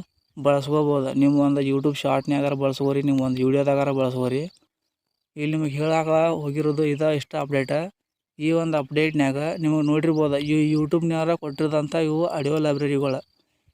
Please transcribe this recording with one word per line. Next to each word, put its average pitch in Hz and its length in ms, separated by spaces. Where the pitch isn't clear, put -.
ಬಳಸ್ಕೋಬೋದು. 143 800
ನಿಮ್ಮ 143 260
ಒಂದು 143 220
YouTube 139 340
ಶಾರ್ಟ್‌ನ್ಯಾಗಾರ 139 580
ಬಳಸ್ಕೋರಿ, 139 480
ನಿಮ್ಮ 139 200
ಒಂದು 127 180
ವಿಡಿಯೋದಾಗಾರ 139 520
ಬಳಸ್ಕೋರಿ. 127 500
ಇಲ್ಲಿ 147 160
ನಿಮಗೆ 156 220
ಹೇಳಾಕ 160 340
ಹೋಗಿರೋದು 151 500
ಇದ 147 180
ಇಷ್ಟ 143 240
ಅಪ್ಡೇಟ್. 143 380
ಈ 151 140
ಒಂದು 165 260
ಅಪ್ಡೇಟ್‌ನ್ಯಾಗ 147 600
ನಿಮಗೆ 156 280
ನೋಡಿರ್ಬೋದು, 151 580
ಈ 151 120
YouTube-ನ್ಯಾಗ 160 640
ಕೊಟ್ಟಿರೋದಂಥ 151 680
ಇವು 156 260
ಆಡಿಯೋ 147 300
ಲೈಬ್ರರಿಗಳು. 143 600